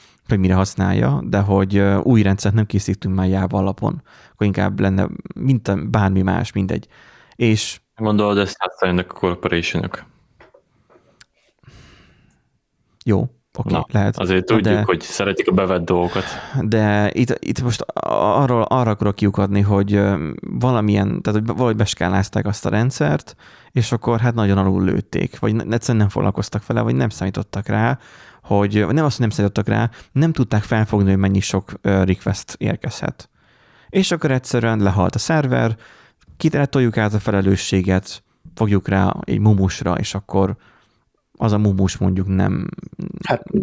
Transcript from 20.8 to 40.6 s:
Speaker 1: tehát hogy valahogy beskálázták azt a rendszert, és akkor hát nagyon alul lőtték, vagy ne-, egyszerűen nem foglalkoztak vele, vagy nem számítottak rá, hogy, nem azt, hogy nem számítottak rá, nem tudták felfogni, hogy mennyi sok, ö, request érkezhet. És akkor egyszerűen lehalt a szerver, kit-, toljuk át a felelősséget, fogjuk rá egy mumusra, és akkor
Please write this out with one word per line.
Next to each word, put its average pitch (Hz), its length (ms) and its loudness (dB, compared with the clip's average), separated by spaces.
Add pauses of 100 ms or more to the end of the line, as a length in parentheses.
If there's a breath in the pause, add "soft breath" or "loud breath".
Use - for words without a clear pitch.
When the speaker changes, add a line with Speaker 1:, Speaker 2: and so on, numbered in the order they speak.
Speaker 1:
tehát 107 180 0
hogy 113 160 -4
valahogy 113 200 0
beskálázták 98 720 -2
azt 101 200 -4
a 98 40 -2
rendszert, 135 640 -2 (360 soft breath)
és 117 200 0
akkor 117 280 0
hát 120 140 0
nagyon 101 240 2
alul 95 260 2
lőtték, 95 560 -2
vagy 110 160 0
ne-, 113 180 -4
egyszerűen 117 240 0
nem 104 120 4
foglalkoztak 101 560 -2
vele, 113 160 -2
vagy 113 140 0
nem 127 140 0
számítottak 98 580 -6
rá, 110 300 0 (440 loud breath)
hogy, 101 320 0
nem 107 320 2
azt, 139 120 -2
hogy 120 100 0
nem - 20 0
számítottak 101 380 0
rá, 110 220 0 (220 loud breath)
nem 160 200 2
tudták 107 320 0
felfogni, 104 460 2
hogy 95 100 4
mennyi 98 200 2
sok, - 320 -4 (100)
ö, 98 220 2
request - 540 -2
érkezhet. - 720 -6 (600 soft breath)
És 185 220 0
akkor 160 200 0
egyszerűen 117 480 0
lehalt 95 360 2
a - 40 -2
szerver, 127 560 0 (640 soft breath)
kit-, 143 320 0
toljuk 123 280 2
át 107 160 2
a 107 60 2
felelősséget, 95 1040 0 (320)
fogjuk 101 320 0
rá 95 340 2
egy - 180 -2
mumusra, 95 540 2
és - 200 -4
akkor 98 420 -2 (800 soft breath)